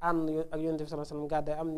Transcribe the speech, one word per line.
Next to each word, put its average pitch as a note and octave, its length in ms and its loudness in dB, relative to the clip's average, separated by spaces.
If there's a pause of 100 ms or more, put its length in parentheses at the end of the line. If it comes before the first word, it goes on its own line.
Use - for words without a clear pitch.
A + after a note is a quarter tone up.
ànd E3 280 4
yo-, D#3+ 220 0
ak D#3 100 -2
Yonent D#3+ 200 0
bi D3+ 60 -4
sallallahu D#3 60 -6
alayhi D3+ 60 -2
wa D3 60 -4
sallam D3 220 -4
gàddaay, D3+ 320 0
am D#3+ 180 -2